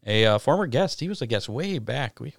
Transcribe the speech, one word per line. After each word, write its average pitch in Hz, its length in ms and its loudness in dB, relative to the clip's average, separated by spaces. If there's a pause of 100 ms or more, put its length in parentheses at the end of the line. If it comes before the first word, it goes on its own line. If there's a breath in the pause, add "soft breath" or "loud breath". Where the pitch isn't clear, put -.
a, 110 200 4
uh, 107 120 6
former 180 300 2
guest, 139 320 0
he 160 80 -4
was 202 140 -6
a 123 60 -4
guest 110 200 -2
way 117 320 -4
back. 123 400 -6
We - 200 -12